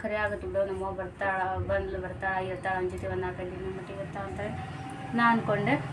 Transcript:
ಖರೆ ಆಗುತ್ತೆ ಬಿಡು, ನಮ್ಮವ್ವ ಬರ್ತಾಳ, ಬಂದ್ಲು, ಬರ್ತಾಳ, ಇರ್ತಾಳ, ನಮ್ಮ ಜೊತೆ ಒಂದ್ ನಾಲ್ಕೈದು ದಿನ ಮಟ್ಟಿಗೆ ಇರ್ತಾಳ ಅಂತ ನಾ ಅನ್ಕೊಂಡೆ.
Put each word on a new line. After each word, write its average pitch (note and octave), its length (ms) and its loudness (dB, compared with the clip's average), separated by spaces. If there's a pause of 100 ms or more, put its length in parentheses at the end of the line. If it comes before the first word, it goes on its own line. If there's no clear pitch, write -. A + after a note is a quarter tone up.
ಖರೆ G#3+ 140 0
ಆಗುತ್ತೆ G3+ 320 0
ಬಿಡು, G3 180 2
ನಮ್ಮವ್ವ F#3+ 260 -2
ಬರ್ತಾಳ, F#3+ 680 0
ಬಂದ್ಲು, F#3+ 420 0
ಬರ್ತಾಳ, F#3 420 -2
ಇರ್ತಾಳ, F#3 320 -2
ನಮ್ಮ F3+ 140 2
ಜೊತೆ F#3 180 -4
ಒಂದ್ F#3 140 0
ನಾಲ್ಕೈದು F3+ 300 -2
ದಿನ F#3+ 260 -4
ಮಟ್ಟಿಗೆ G3 220 -8
ಇರ್ತಾಳ G3 240 -6
ಅಂತ F#3+ 160 -6 (760)
ನಾ A#3 180 8
ಅನ್ಕೊಂಡೆ. A3 600 4